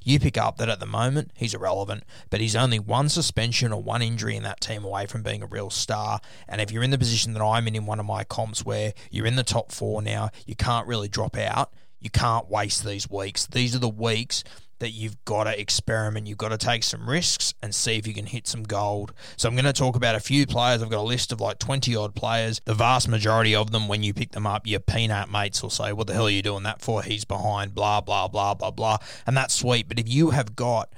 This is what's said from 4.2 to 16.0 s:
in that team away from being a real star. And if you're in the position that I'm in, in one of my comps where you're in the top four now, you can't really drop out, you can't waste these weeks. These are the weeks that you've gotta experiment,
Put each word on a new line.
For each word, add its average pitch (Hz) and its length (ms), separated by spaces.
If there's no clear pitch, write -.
in 107 60
that 104 180
team 107 240
away 98 220
from 110 160
being 107 200
a 117 40
real 101 240
star. 107 500
And 104 140
if 104 100
you're 113 140
in 131 60
the 139 80
position 117 340
that 107 100
I'm 113 260
in, 107 60
in 107 120
one 107 140
of 104 60
my 104 160
comps 110 440
where 107 260
you're - 140
in 123 120
the 131 60
top - 300
four 107 300
now, 107 260
you 127 120
can't 117 300
really 107 220
drop 104 300
out, 113 340
you - 100
can't 113 400
waste 104 340
these 101 240
weeks. 98 380
These 123 280
are 127 60
the 123 80
weeks 113 560
that 117 100
you've 110 340
gotta 107 360
experiment, 107 680